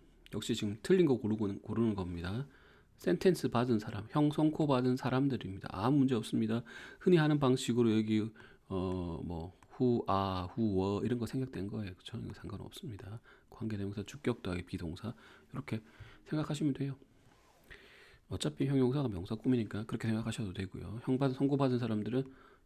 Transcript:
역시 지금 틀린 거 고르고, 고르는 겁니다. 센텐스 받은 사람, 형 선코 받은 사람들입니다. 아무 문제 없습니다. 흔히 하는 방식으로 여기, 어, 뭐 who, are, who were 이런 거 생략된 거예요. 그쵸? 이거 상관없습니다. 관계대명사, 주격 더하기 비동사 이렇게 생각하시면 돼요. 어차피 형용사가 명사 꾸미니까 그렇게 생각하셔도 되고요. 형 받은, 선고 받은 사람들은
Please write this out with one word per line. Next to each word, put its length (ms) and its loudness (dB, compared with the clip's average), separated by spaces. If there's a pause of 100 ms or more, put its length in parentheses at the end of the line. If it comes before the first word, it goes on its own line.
(340)
역시 220 -2
지금 260 -4
틀린 240 6
거 120 4
고르고, 420 -2
고르는 360 0
겁니다. 520 -4 (500)
센텐스 520 2
받은 300 2
사람, 300 -8
형 220 4
선코 360 2
받은 300 4
사람들입니다. 720 0
아무 280 4
문제 160 6
없습니다. 480 0 (360)
흔히 180 6
하는 220 4
방식으로 560 4
여기, 320 2 (400)
어, 560 -2
뭐 340 -8 (220)
who, 300 2
are, 380 0 (100)
who 240 2
were 240 0
이런 140 0
거 80 -4
생략된 400 -6
거예요. 280 -8
그쵸? 280 -14
이거 100 -10
상관없습니다. 880 -12 (300)
관계대명사, 520 -6
주격 380 -4
더하기 220 -4
비동사 500 -8 (400)
이렇게 280 -6 (440)
생각하시면 480 -2
돼요. 220 -4 (1300)
어차피 380 -4
형용사가 400 2
명사 280 -4
꾸미니까 500 0
그렇게 220 -4
생각하셔도 460 -2
되고요. 500 -8
형 140 2
받은, 180 0
선고 220 0
받은 220 2
사람들은 440 0 (420)